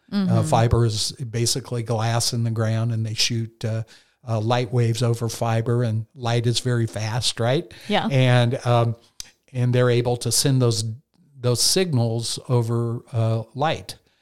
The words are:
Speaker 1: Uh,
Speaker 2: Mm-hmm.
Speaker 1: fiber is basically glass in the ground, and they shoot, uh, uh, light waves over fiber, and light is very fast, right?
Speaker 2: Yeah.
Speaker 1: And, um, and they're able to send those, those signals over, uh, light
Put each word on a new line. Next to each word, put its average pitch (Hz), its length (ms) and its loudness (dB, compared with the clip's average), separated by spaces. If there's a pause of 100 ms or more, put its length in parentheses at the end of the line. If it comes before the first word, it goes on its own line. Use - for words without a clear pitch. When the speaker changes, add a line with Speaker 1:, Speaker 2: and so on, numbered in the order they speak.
(120)
Speaker 1:
Uh, 196 40 -4
Speaker 2:
Mm-hmm. 175 320 2
Speaker 1:
fiber 117 380 4
is 107 280 -2
basically 120 680 -4
glass 117 500 -2
in 117 100 -2
the 117 80 -2
ground, 110 400 0
and 110 140 -2
they 110 80 -6
shoot, 113 500 -4
uh, 110 200 -4 (440)
uh, 113 140 -2
light 120 320 0
waves 117 280 2
over 117 280 0
fiber, 117 540 0
and 110 300 -2
light 120 320 -2
is 117 140 0
very 120 260 0
fast, 110 540 -4
right? 135 340 0 (140)
Speaker 2:
Yeah. 202 240 0
Speaker 1:
And, 123 560 4
um, 117 300 2 (560)
and 123 200 0
they're 123 160 4
able 120 280 2
to 123 120 -4
send 131 320 2
those, 113 220 2 (560)
those 120 220 0
signals 117 800 0 (100)
over, 117 540 0 (100)
uh, 113 300 0 (120)
light 131 400 -4 (260)